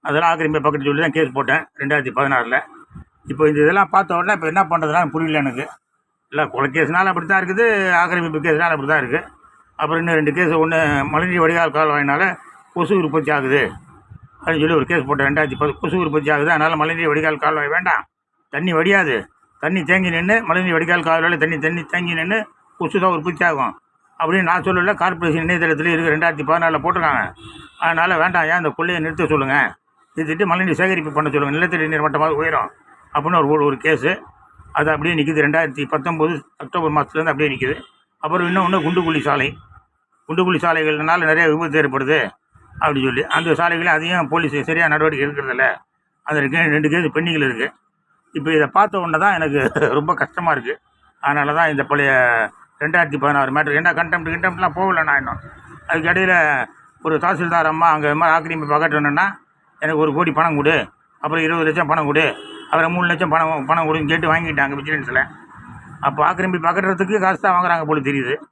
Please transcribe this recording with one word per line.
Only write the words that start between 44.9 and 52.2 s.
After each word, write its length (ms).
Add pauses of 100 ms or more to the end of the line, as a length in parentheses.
எடுக்கிறதில்ல. 480 (460)
அந்த 180
ரெண்டு, 160
ரெண்டு 320
கேஸ் 240
பெண்டிங்கில் 320
இருக்கு. 280 (600)
இப்போ 200
இதை 140
பார்த்த 340
உடனே 180
தான் 160
எனக்கு 260 (140)
<laughs> 240
ரொம்ப 160
கஷ்டமா 380
இருக்கு. 280 (400)
அதனால 340
தான் 160
இந்த 140
பழைய 260 (720)